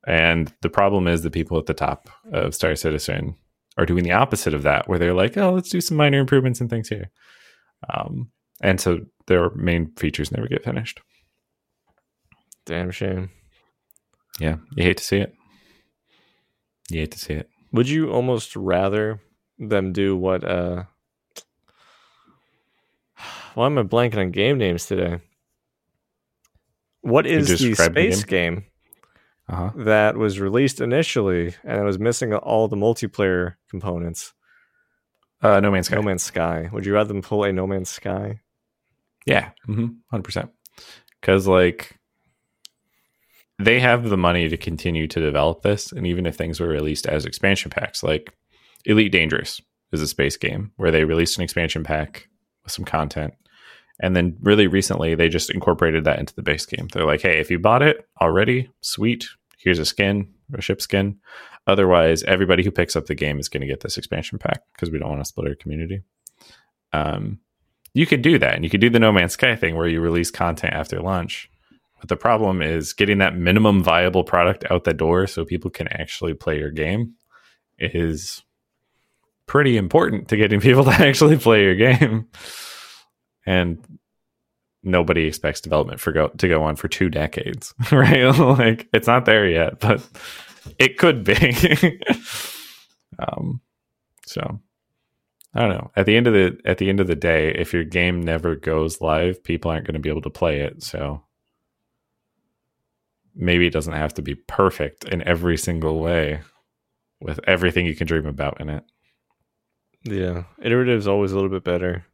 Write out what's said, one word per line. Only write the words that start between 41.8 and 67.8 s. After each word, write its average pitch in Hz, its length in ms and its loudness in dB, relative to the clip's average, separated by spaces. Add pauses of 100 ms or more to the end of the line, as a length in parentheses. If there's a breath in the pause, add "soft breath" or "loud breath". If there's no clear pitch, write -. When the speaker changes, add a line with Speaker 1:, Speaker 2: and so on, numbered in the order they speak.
Speaker 1:
they 113 220 2
have 120 280 2
the 101 80 2
money 87 320 2
to 82 80 -2
continue 80 520 -4
to - 120 -4
develop 76 420 0
this, 101 300 -2
and 131 140 -6
even 87 200 -2
if 80 100 -6
things 82 240 -6
were 85 80 -2
released 76 380 -4
as 76 200 -4
expansion - 440 -2
packs, - 320 -8
like, 78 320 -4 (520 soft breath)
Elite 107 260 4
Dangerous 80 480 -2 (320)
is 78 80 -2
a 76 80 -2
space 69 300 -2
game - 380 -6
where 90 140 0
they 80 140 4
released 82 320 0
an 90 80 -4
expansion 82 400 -4
pack 78 440 -6 (360)
with - 80 -12
some 90 140 -10
content, 76 480 -4 (640 soft breath)
and 92 160 0
then 87 240 2
really 104 260 6
recently 82 480 0
they 82 140 4
just 82 220 -2
incorporated 80 540 0
that 76 140 0
into 67 160 -8
the - 80 -12
base 76 220 -4
game. - 280 -10
They're 82 120 -2
like, 76 160 2
"Hey, 82 180 2
if 78 120 -4
you 87 80 0
bought 113 240 4
it 151 260 2 (140)
already, 113 480 2 (100)
sweet, 117 460 -4 (320)
here's 90 200 2
a 76 60 -2
skin, 98 480 -2 (220)
a 101 80 -8
ship - 180 -4
skin. 98 380 -2 (480 loud breath)
Otherwise, 87 560 4
everybody 92 420 2
who 98 60 0
picks - 260 -2
up 78 80 -2
the 76 100 -6
game 73 240 -2
is 71 120 -8
gonna 69 160 -6
get 67 140 -6
this - 180 -8
expansion - 400 -8
pack - 240 -4 (160)
'cause 85 120 -6
we 78 80 -4
don't 73 120 -6
wanna 71 160 -6
split - 220 -8
our 73 60 -6
community." 82 460 -8 (920 soft breath)
Um, 85 460 -4 (520)